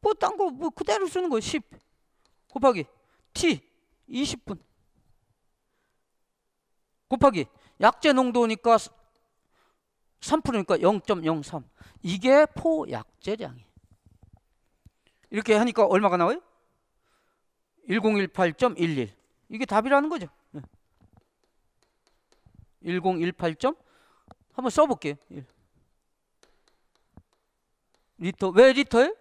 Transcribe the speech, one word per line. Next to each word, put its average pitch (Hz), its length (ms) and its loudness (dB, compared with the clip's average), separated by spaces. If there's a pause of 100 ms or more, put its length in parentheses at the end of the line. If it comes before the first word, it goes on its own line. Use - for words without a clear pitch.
뭐 427 140 0
딴 - 200 -4
거 370 140 -2
뭐 285 220 -8
그대로 392 360 -4
쓰는 359 220 -4
거예요. 233 100 -2
십 247 240 -8 (840)
곱하기 214 340 0 (500)
T 285 280 0 (460)
이십 254 360 -8
분. 185 180 -12 (2500)
곱하기 233 380 2 (340)
약재 247 340 4
농도니까 233 640 2 (1400)
삼 - 200 -2
프로니까 202 400 -2
영점영삼. 165 840 -2 (360)
이게 254 420 2
포약재량이에요. 214 1200 -8 (1700)
이렇게 214 240 0
하니까 226 300 2
얼마가 190 320 2
나와요? 196 240 0 (1500)
일공일팔 196 680 0
점 233 240 -2
일일. 147 380 -4 (340)
이게 226 160 -8
답이라는 269 440 0
거죠. 254 180 -8 (240)
네. 151 100 -14 (2250)
일공일팔 175 720 -4
점, 269 200 -2 (760)
한번 254 160 -4
써볼게요. 156 460 0 (140)
일. 143 160 -18 (2750)
리터. 185 300 -6
왜 247 240 8
리터예요? 269 480 2